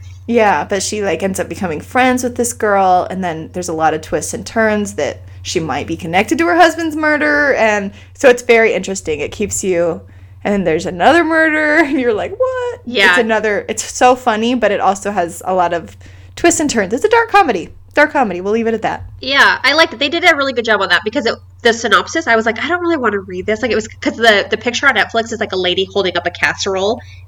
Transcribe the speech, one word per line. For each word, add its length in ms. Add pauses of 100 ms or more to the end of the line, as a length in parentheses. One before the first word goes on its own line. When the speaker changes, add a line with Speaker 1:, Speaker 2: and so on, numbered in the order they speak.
(260)
Speaker 1:
Yeah, 380
but 180
she, 200
like, 200
ends 180
up 80
becoming 320
friends 420
with 140
this 160
girl, 580
and 140
then 280
there's 160
a 40
lot 220
of 80
twists 320
and 120
turns 480
that 240 (240)
she 160
might 300
be 80
connected 420
to 80
her 80
husband's 400
murder, 600
and 360 (240)
so 140
it's 140
very 320
interesting. 440
It 140
keeps 320
you, 380 (420)
and 100
then 80
there's 240
another 380
murder, 540
<laughs> 60
and 140
you're 160
like, 240
"What?" 460
Speaker 2:
Yeah. 260
Speaker 1:
It's 80
another, 500
it's 140 (100)
so 220
funny, 400
but 160
it 100
also 300
has 340
a 100
lot 200
of 220 (400)
twists 240
and 100
turns. 240
It's 100
a 40
dark 220
comedy. 400 (240)
Dark 160
comedy. 300
We'll 140
leave 120
it 60
at 100
that. 200 (180)
Speaker 2:
Yeah, 420
I 120
liked 180
it. 60
They 100
did 160
a 100
really 200
good 100
job 160
on 80
that 160
because 220
it, 80 (260)
the 140
synopsis, 520
I 100
was 100
like, 120
"I 80
don't 140
really 160
wanna 240
read 240
this." 160
Like, 100
it 40
was, 120
'cause 300
the, 320
the 80
picture 320
on 60
Netflix 360
is, 100
like, 120
a 60
lady 340
holding 240
up 100
a 40
casserole 720 (260)